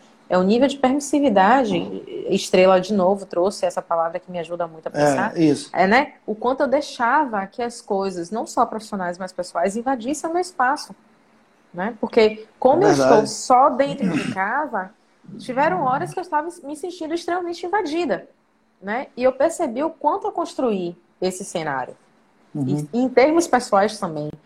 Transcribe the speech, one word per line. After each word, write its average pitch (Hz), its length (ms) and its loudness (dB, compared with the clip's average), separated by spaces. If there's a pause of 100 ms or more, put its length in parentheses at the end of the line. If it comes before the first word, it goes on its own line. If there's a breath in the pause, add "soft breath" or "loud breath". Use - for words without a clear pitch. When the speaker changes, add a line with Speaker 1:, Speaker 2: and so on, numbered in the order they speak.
(280 soft breath)
Speaker 1:
é 180 80 2
o 185 60 4
nível 233 240 4
de 277 100 0
permissividade. 254 1000 2
Speaker 2:
Uhum. 190 240 -8 (260)
Speaker 1:
Estrela, 185 520 4
de 185 120 -4
novo, 196 320 2
trouxe 190 400 -2
essa 180 160 -2
palavra 165 380 -2
que - 100 -16
me 180 120 -8
ajuda 170 260 -6
muito 160 220 -12
a - 20 -10
Speaker 2:
É, - 20 -20
Speaker 1:
pensar. 147 460 2
Speaker 2:
isso. 156 340 2
Speaker 1:
É, 185 140 2
né? 262 280 2 (120)
O 214 80 -4
quanto 247 300 -2
eu - 20 -2
deixava 247 800 0
que 240 160 -10
as 233 180 -8
coisas, 190 520 -4
não 240 120 -6
só 247 220 0
profissionais, 190 520 -8
mas 190 140 -10
pessoais, 180 440 -4
invadissem 262 520 -4
o 330 40 -6
meu 359 100 0
espaço, 269 540 -4 (760)
né? 196 280 -6
Porque 214 480 2 (100)
como 285 240 4
Speaker 2:
É 415 40 6
Speaker 1:
eu - 40 8
estou 277 160 4
Speaker 2:
verdade. 214 240 6
Speaker 1:
só 262 400 4
dentro 269 400 0
de - 240 -2
casa, 220 560 -4 (480)
tiveram 302 460 0
horas 262 280 -2
que - 60 -8
eu 359 40 -6
estava 302 260 -4 (160)
me 285 100 -10
sentindo 330 400 -8
extremamente 349 500 -6
invadida, 339 640 -2 (540)
né? 226 240 -6 (100)
E 240 60 -6
eu 254 100 4
percebi 285 520 0
o 320 60 -2
quanto 370 360 -2
eu 415 60 -4
construí 202 640 -2 (260)
esse 185 220 -4
cenário. 151 520 -6 (560)
Speaker 2:
Uhum. 147 400 -2
Speaker 1:
E, 226 60 0
em 254 100 2
termos 311 380 4
pessoais 214 500 2
também, 156 320 -6 (180)